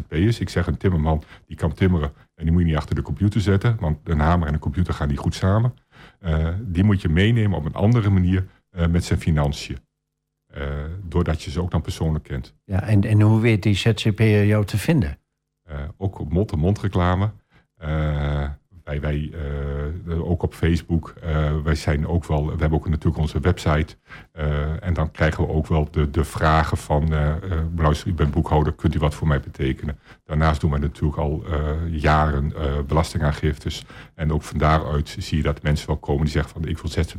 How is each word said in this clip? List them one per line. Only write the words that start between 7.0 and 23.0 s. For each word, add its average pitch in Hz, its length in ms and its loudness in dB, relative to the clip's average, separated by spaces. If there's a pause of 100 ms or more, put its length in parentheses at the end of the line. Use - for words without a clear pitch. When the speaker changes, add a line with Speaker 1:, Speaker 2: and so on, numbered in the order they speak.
Speaker 1:
je 80 80 0
meenemen 101 480 4
op 73 80 -4
een 76 80 -6
andere 107 360 4
manier, 92 360 4 (240)
eh, 85 180 0
met 85 160 2
zijn 82 160 0
financiën. 73 580 0 (760)
Eh, 73 100 -8 (400)
doordat 82 400 0
je - 80 -8
ze 85 100 -2
ook 87 100 -2
dan 82 100 0
persoonlijk 80 420 -2
kent. - 320 -10 (100)
Speaker 2:
Ja, 95 160 -2
en, 104 220 4
en 104 180 4
hoe 107 200 6
weet 110 220 2
die 104 120 4
Z 113 200 2
Z - 160 -2
P'er 104 340 4
jou 104 200 2
te 101 120 -2
vinden? 95 400 0 (460)
Speaker 1:
Eh, 78 120 -14 (220)
ook 95 220 -4
op 71 120 -6
mond-to-mond 90 480 0
reclame. 90 520 2 (460)
Eh, 73 680 -2 (400)
wij, 73 180 -6
wij, 76 300 -2 (760)
eh, 82 220 -2
ook 85 140 0
op 78 100 0
Facebook. 82 680 0
Eh, 78 420 0
wij 78 120 2
zijn 76 320 -2
ook 82 180 0
wel, 76 200 0
we 76 40 -2 (100)
hebben 78 200 2
ook - 100 -6
natuurlijk 78 320 0